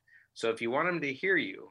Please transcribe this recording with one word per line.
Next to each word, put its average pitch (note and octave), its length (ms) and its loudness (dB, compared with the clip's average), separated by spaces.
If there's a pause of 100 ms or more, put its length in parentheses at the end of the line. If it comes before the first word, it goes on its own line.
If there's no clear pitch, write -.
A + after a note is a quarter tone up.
(340)
So A#2 160 0
if A2+ 100 -2
you A#2 100 -2
want D3+ 180 2
'em F3 140 0
to C#3 100 -2
hear F#3 240 2
you, G2+ 340 -2